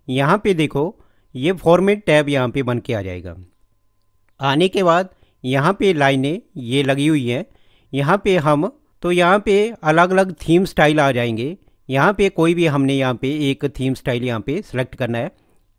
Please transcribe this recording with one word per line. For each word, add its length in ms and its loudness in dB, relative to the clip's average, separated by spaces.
यहाँ 320 2
पे 160 0
देखो, 400 -2
ये 180 -2
फॉर्मेट 520 2
टैब 240 2
यहाँ 200 0
पे 140 -4
बन 160 -2
के 140 -8
आ 80 -4
जाएगा। 340 -10
आने 300 2
के 140 -2
बाद 320 2
यहाँ 300 0
पे 200 0
लाइनें 460 0
ये 240 -2
लगी 240 0
हुई 220 0
हैं, 160 -4
यहाँ 300 0
पे 160 2
हम, 320 0
तो 80 0
यहाँ 280 2
पे 140 -2
अलग-अलग 560 2
थीम 260 2
स्टाइल 340 2
आ 120 2
जाएंगे। 440 -4
यहाँ 240 2
पे 180 0
कोई 220 0
भी 140 0
हमने 260 0
यहाँ 220 -2
पे 140 -4
एक 280 -2
थीम 240 -4
स्टाइल 300 -4
यहाँ 180 -4
पे 200 -6
सिलेक्ट 340 -6
करना 220 -4
है, 140 -6